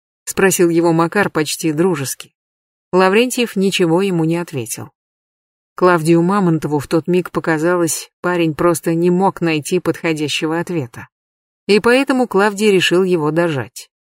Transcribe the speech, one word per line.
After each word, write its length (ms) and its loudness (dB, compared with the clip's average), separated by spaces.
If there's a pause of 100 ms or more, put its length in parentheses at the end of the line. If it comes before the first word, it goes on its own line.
(240)
спросил 440 2
его 240 2
Макар 380 0
почти 420 -4
дружески. 600 -2 (580)
Лаврентьев 640 2
ничего 460 2
ему 220 0
не 120 0
ответил. 540 -8 (840)
Клавдию 480 2
Мамонтову 560 0
в 80 -8
тот 200 -2
миг 240 0
показалось, 800 -2 (100)
парень 340 -2
просто 400 0
не 160 2
мог 300 0
найти 400 -2
подходящего 800 -4
ответа. 480 -8 (580)
И 140 4
поэтому 480 2
Клавдий 420 2
решил 320 2
его 280 0
дожать. 580 -4 (200)